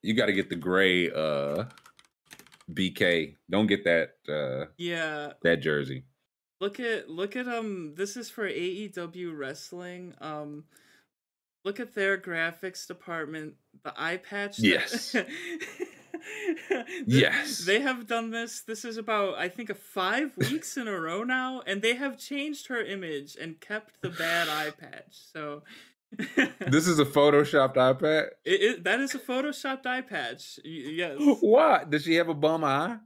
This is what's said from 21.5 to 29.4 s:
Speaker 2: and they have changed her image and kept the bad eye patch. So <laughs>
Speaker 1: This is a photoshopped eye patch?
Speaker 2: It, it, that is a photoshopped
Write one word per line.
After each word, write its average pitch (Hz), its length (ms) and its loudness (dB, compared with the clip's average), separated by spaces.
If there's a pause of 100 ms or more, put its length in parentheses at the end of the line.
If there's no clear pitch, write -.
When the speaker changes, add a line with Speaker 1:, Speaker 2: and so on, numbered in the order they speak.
Speaker 2:
and 196 160 -2
they 233 140 2
have 269 220 -6
changed 285 500 -8
her 240 140 -4
image 156 560 -8
and 160 220 -12
kept - 400 -12
the 180 100 -6
bad 165 380 -2
eye 151 220 -2
patch. - 480 -20 (140)
So 147 300 -10 (540)
<laughs> - 200 -4 (320)
Speaker 1:
This 160 180 6
is 165 140 4
a 143 40 8
photoshopped 143 720 6
eye 131 180 8
patch? 151 340 2 (160)
Speaker 2:
It, 185 180 2
it, 208 220 2
that 214 160 2
is 269 140 -2
a 269 40 -8
photoshopped 269 680 -4